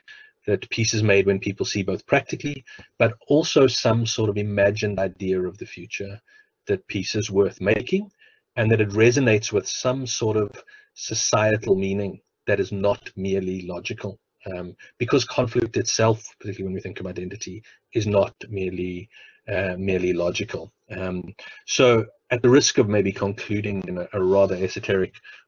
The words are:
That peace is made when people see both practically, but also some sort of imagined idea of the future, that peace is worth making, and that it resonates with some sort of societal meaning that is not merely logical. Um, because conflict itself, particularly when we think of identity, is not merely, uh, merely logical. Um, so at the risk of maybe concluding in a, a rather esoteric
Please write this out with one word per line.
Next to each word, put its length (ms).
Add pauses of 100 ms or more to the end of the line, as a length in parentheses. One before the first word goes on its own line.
(480)
That 240
peace 240
is 80
made 240
when 120
people 280
see 160
both 240
practically, 580 (320)
but 160 (140)
also 400
some 400
sort 220
of 80
imagined 640
idea 400
of 200
the 80
future, 520 (460)
that 220
peace 280
is 140
worth 300
making, 500 (460)
and 160
that 100
it 80
resonates 640
with 160
some 400
sort 300
of 120 (440)
societal 800
meaning 460 (240)
that 140
is 120
not 440
merely 520
logical. 520 (340)
Um, 220 (220)
because 260
conflict 540
itself, 480 (140)
particularly 260
when 80
we 80
think 180
of 80
identity, 560 (300)
is 120
not 280 (160)
merely, 600 (380)
uh, 300
merely 340
logical. 640 (180)
Um, 420 (320)
so 400 (260)
at 100
the 80
risk 280
of 120
maybe 240
concluding 720
in 100
a, 140
a 100
rather 340
esoteric 600 (320)